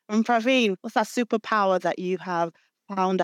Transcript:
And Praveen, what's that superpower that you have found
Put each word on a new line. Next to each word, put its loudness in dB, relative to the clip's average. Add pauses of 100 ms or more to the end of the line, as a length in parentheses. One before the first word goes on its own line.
And 2
Praveen, 2
what's -8
that 2
superpower 0
that -2
you -4
have -4 (420)
found 0